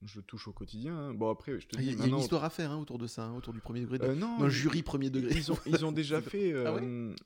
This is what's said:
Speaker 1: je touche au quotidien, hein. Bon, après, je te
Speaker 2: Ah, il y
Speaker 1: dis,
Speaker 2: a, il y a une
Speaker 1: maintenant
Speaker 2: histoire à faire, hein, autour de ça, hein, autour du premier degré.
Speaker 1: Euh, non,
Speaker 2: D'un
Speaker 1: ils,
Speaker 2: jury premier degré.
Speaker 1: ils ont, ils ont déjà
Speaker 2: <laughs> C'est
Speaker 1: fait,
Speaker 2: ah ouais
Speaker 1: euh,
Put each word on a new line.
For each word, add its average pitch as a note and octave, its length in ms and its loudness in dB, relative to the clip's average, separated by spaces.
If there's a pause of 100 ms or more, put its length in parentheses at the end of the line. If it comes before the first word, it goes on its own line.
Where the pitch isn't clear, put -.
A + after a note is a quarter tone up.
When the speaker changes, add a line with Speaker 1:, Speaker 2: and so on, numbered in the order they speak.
Speaker 1:
je G#2 180 -14
touche - 260 -12
au G#2 60 -10
quotidien, A#2 440 -8
hein. C#3+ 160 -6
Bon, A2 160 0
après, A2 300 -4
je - 80 -16
te - 100 -6
Speaker 2:
Ah, C3 40 2
il C3 80 2
y - 0 -
Speaker 1:
dis, C3 40 0
Speaker 2:
a, - 0 -
il G#2+ 60 -2
y - 20 0
a - 40 4
une B2+ 60 6
Speaker 1:
maintenant C#3 120 4
Speaker 2:
histoire D#3 200 2
à E3 60 2
faire, D#3+ 220 -4
hein, D3+ 60 -2
autour D3 200 -6
de A#2 100 -4
ça, A2+ 180 -6
hein, A#2 100 -6
autour B2 180 -8
du A2+ 80 -8
premier A#2+ 200 -4
degré. B2 200 0
Speaker 1:
Euh, C3 140 2
non, A#3 240 -2
Speaker 2:
D'un D3 60 6
Speaker 1:
ils, C#3 60 8
Speaker 2:
jury C#3+ 320 2
premier C3+ 260 0
degré. C3 260 2
Speaker 1:
ils D#3 160 2
ont, D#3 140 2
ils D#3 200 4
ont D#3 60 0
déjà D3+ 300 2
Speaker 2:
<laughs> - 0 -
C'est - 80 -6
Speaker 1:
fait, G3 240 2 (120)
Speaker 2:
ah - 100 2
ouais A#2+ 80 0
Speaker 1:
euh, A#2+ 320 -4 (100)